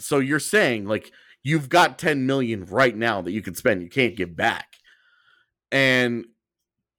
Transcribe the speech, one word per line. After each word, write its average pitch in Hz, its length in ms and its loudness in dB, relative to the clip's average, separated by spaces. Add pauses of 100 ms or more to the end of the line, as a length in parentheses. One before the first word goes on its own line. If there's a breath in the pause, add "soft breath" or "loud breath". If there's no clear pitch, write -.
so - 180 -2
you're 139 200 0
saying, 135 480 0
like, 104 240 -4 (320 soft breath)
you've 147 260 0
got 165 300 2
ten 151 260 0
million 117 420 0
right 110 300 2
now 110 240 0
that 87 120 -4
you 107 100 -4
can 90 140 -10
spend, 101 260 0
you 85 60 -12
can't 117 280 -2
give 87 200 -6
back. 101 400 -4 (960 soft breath)
And 127 540 2 (720)